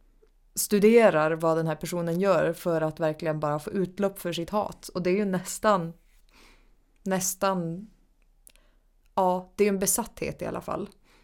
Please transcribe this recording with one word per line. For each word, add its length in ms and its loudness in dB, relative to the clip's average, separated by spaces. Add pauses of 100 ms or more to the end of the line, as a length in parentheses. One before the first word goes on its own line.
(540)
studerar 800 6
vad 240 0
den 100 0
här 100 -2
personen 440 -4
gör 320 2
för 280 -2
att 200 -4
verkligen 400 -2
bara 180 -2
få 120 -10
utlopp 480 -2
för 140 -6
sitt 180 -6
hat. 380 -6
Och 140 -6
det 80 0
är 60 2
ju 80 0
nästan, 680 -2 (1120)
nästan, 840 -2 (1300)
ja, 420 0
det 80 4
är 40 4
en 100 0
besatthet 640 -4
i 40 -6
alla 140 -8
fall. 280 -8 (360)